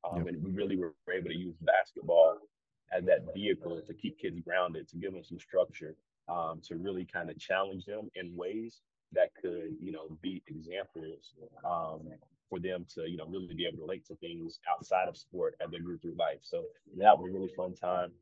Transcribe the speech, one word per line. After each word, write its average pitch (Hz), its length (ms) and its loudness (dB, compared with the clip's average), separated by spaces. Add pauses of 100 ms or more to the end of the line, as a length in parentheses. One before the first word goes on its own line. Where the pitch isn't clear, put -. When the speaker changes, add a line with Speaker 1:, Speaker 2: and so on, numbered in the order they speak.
Speaker 1:
Um, 87 140 -2
Speaker 2:
Yep. 85 100 0
Speaker 1:
and 85 160 -4
we 95 80 -4
really 98 260 0
were 85 180 -2 (180)
able 90 160 -2
to 80 80 -4
use 87 240 -6
basketball 82 760 8 (520)
as 90 140 0
that 87 280 6
vehicle 87 480 -2
to 85 120 -12
keep - 240 -6
kids - 240 -6
grounded, 85 480 0
to 82 80 -12
give 92 160 -4
them 90 100 -12
some - 160 -12
structure, 80 560 0 (320)
um, 82 340 -2
to 87 140 -10
really 92 300 -4
kinda 85 300 -6
challenge 95 500 -2
them 104 300 -8
in 87 200 -10
ways 107 460 -6 (320)
that 90 220 4
could, 85 440 -6
you 87 120 -8
know, 80 180 -10 (120)
be 92 260 -6
examples, 80 880 -10 (280)
um, 80 460 -4 (400)
for 95 100 -4
them 90 260 -2
to, 80 240 -8
you 87 60 -4
know, 80 120 -8
really 90 260 -6
be 80 120 -2
able - 120 -4
to 80 60 -10
relate 90 220 -6
to 78 100 -14
things 82 520 -10
outside 92 400 2
of 85 80 -8
sport - 460 -2
as 82 100 -4
they 85 80 -8
grew 85 180 -6
through 85 180 -8
life. 78 260 0
So - 240 -6 (320)
that 95 200 10
was 90 120 -4
a 92 40 -6
really 92 220 -4
fun 90 200 -4
time. 90 360 0 (100)